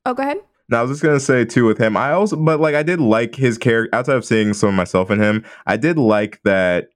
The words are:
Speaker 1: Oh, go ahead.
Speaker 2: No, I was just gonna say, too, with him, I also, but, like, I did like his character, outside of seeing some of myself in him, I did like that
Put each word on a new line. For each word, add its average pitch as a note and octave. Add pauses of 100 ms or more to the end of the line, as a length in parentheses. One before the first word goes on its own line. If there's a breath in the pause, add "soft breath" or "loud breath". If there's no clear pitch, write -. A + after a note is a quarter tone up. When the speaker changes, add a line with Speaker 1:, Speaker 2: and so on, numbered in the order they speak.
Speaker 1:
Oh, B3+
go C4+
ahead. C#4+ (320)
Speaker 2:
No, A#2
I -
was B2
just D3
gonna D3
say, B2
too, A#2+
with A2
him, A2
I C3+
also, G3
but, D#3
like, D#3
I D3+
did E3+
like A2+
his B2
character, A2+
outside B2+
of A2+
seeing G#2+
some G#2
of G2
myself F#2
in G#2
him, G#2+ (220 loud breath)
I G#2
did D#3
like G#2+
that F#2